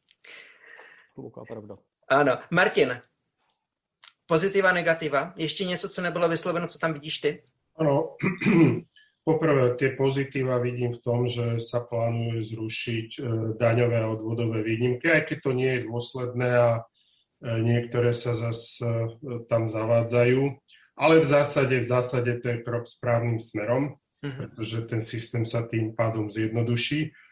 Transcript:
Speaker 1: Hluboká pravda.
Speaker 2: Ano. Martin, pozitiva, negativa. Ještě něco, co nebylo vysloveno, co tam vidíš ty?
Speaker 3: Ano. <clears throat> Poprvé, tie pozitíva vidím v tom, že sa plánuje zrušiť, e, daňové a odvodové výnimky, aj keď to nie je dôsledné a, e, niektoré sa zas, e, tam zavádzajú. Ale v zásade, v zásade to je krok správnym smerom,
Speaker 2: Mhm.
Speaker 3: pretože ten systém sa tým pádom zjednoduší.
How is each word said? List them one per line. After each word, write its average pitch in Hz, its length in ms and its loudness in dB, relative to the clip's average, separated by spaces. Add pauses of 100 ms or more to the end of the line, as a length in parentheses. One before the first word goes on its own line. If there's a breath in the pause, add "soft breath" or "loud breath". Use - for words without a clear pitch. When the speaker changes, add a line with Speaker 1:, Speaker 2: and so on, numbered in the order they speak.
(1160 loud breath)
Speaker 1:
Hluboká 117 280 -16
pravda. 107 320 -14 (320)
Speaker 2:
Ano. 135 300 4 (120)
Martin, 170 500 2 (1300)
pozitiva, 190 460 2
negativa. 160 640 -2
Ještě 160 280 -6
něco, 180 240 -4
co 180 140 -6
nebylo 175 260 0
vysloveno, 165 380 -2
co - 120 -8
tam 160 140 -2
vidíš 147 260 -8
ty? - 240 -4 (340)
Speaker 3:
Ano. 151 440 0
<clears throat> 165 640 4 (440 soft breath)
Poprvé, 147 480 2
tie 131 160 0
pozitíva 135 640 -2
vidím 120 400 -2
v - 80 -16
tom, 120 240 0
že 117 320 -2
sa 120 240 -4
plánuje 117 640 -2
zrušiť, 113 600 -4 (120)
e, - 20 -10 (380)
daňové 117 400 2
a 110 80 -2
odvodové 113 560 -2
výnimky, 120 400 0
aj 160 240 4
keď 143 160 -6
to 135 80 0
nie 127 160 0
je 123 160 -2
dôsledné 120 720 -4
a, 117 240 4 (640)
e, 113 160 -2
niektoré 120 560 2
sa 120 160 -2
zas, 117 480 -4
e, 120 80 -2 (640)
tam 113 160 2
zavádzajú. 117 800 4 (480 soft breath)
Ale 160 240 8
v 151 80 4
zásade, 143 480 4
v 117 160 0
zásade 120 480 0
to 123 80 -6
je 117 160 -2
krok 120 240 -6
správnym 117 480 0
smerom, 120 640 -2 (240)
Speaker 2:
Mhm. 131 120 -8
Speaker 3:
pretože 110 520 -8
ten 113 120 -2
systém 113 440 -2
sa 117 160 -2
tým 110 320 -2
pádom 110 400 -2
zjednoduší. 120 800 0 (200 soft breath)